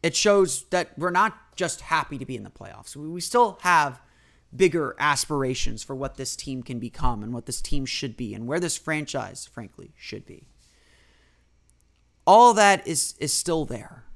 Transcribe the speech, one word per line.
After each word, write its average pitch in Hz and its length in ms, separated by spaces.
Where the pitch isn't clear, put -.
It 160 120
shows 202 540
that 175 300
we're 175 100
not 190 460
just - 260
happy 151 360
to 127 80
be 127 100
in 104 80
the - 80
playoffs. - 440
We, 147 120
we 170 140
still 240 400
have 151 380
bigger 160 440
aspirations 135 800
for 139 140
what 135 220
this - 180
team 131 260
can 120 160
become 117 460
and 113 100
what 120 140
this - 140
team 139 240
should 127 300
be 107 200
and 113 120
where 151 120
this 170 180
franchise, 147 760
frankly, - 440
should - 300
be. - 240
All 233 260
that 202 320
is, - 340
is 143 140
still 160 320
there. 123 380